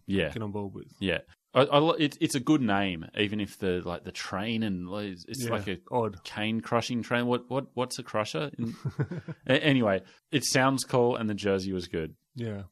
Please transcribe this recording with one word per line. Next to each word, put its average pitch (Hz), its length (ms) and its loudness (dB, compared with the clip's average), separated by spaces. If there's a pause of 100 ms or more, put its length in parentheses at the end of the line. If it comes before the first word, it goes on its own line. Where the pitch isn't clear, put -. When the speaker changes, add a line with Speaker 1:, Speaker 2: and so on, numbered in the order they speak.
Speaker 1:
Yeah. 95 240 2
Speaker 2:
get 113 140 -6
on 104 80 -6
board 101 220 -6
with. - 260 -14
Speaker 1:
Yeah. 87 200 2 (340)
I, 127 80 6
I 143 160 6
lo-, 156 140 6
it, 151 280 0
it's 156 160 2
a 135 60 0
good 151 200 4
name, 98 440 0 (120)
even 104 220 0
if 98 180 -4
the, 90 280 0
like, 87 180 -6
the 90 80 -10
train 110 500 -4
and, 92 280 -2
like, 104 180 -6
it's, 87 180 -10
it's 120 200 -8
Speaker 2:
Yeah, 117 60 -2
Speaker 1:
like 104 180 -2
a 90 80 -2 (120)
Speaker 2:
odd. 110 360 -2
Speaker 1:
cane 110 340 -2
crushing 117 420 0
train. 120 260 0
What, 120 220 0
what, 131 240 -4
what's 123 240 -4
a 123 60 -10
crusher? 139 540 -4
In, 117 180 -4 (360)
Speaker 2:
<laughs> - 360 -12
Speaker 1:
a-, 131 160 4
anyway, 117 380 4 (280)
it 135 140 0
sounds 131 400 4
cool 123 320 4
and 113 140 -2
the 107 40 0
jersey 98 380 0
was 90 160 -4
good. 80 280 -4 (200)
Speaker 2:
Yeah. 110 360 -6